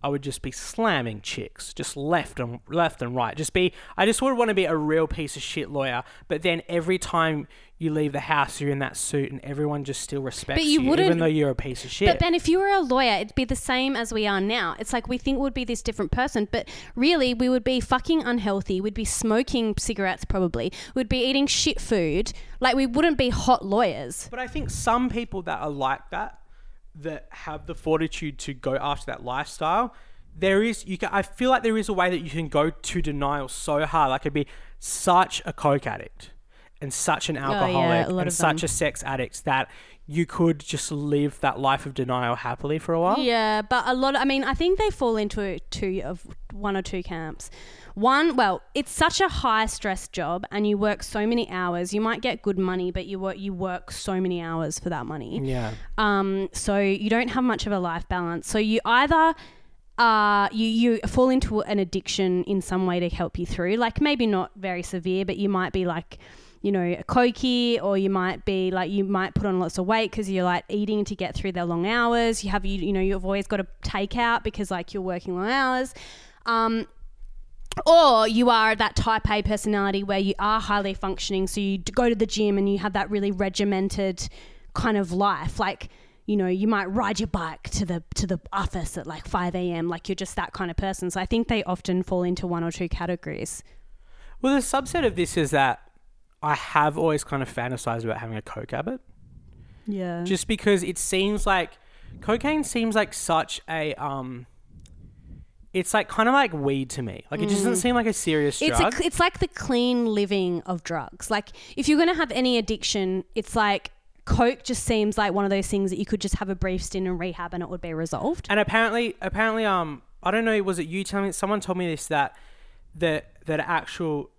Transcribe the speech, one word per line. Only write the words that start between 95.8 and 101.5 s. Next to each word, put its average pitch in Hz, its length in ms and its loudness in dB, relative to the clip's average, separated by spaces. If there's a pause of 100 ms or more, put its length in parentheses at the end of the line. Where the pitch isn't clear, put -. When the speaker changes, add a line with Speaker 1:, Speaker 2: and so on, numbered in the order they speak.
Speaker 1:
I 151 120 2
have 151 420 4
always 156 280 2
kind 135 180 -4
of 123 100 -8
fantasized 120 520 -4
about 113 140 -2
having 113 180 -8
a 107 60 -6
coke - 280 -12
habit. 175 300 -4 (840)
Speaker 2:
Yeah. 180 380 -4
Speaker 1:
Just 185 220 -2
because 202 360 2
it 175 160 -4
seems 202 480 0
like, 185 260 0 (480)